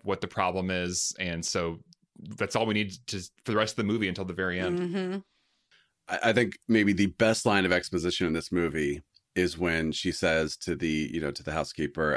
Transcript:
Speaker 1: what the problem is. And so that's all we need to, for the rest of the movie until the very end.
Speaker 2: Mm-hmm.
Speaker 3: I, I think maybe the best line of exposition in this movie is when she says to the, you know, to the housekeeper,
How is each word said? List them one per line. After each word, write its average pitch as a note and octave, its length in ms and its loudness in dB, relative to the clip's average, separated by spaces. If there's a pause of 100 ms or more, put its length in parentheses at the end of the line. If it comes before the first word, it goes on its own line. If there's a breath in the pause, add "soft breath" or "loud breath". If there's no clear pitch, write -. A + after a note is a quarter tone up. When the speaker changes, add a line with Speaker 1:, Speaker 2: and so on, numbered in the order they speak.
Speaker 1:
what F#2+ 160 -2
the G2 80 -4
problem F#2 420 0
is. F2+ 480 -2
And E2+ 260 -4
so E2+ 360 -4 (560)
that's - 180 -4
all A2+ 100 0
we A2 100 2
need G#2 180 -2 (160)
to, G2 120 -6 (240)
for - 60 -4
the G#2+ 80 0
rest A2 140 2
of - 60 -20
the G#2 140 0
movie A2 140 0
until F#2 180 -4
the F#2 80 -6
very F2+ 280 -2
end. F#2 180 -2
Speaker 2:
Mm-hmm. F#3 400 -4 (880)
Speaker 3:
I, G2 220 0
I - 20 6
think A#2 240 0 (120)
maybe G#2 240 6
the G2 140 4
best A2 400 2
line G2+ 180 4
of F2+ 80 2
exposition F2 560 0
in D#2+ 40 2
this D#2+ 200 -4
movie D2+ 500 0 (320)
is E2+ 240 0
when E2 320 2
she E2+ 220 -2
says D#2+ 460 2
to E2+ 180 -4
the, D2+ 360 0
you E2 80 -4
know, D2 120 -2
to - 100 -12
the D2+ 100 -6
housekeeper, D2+ 640 -2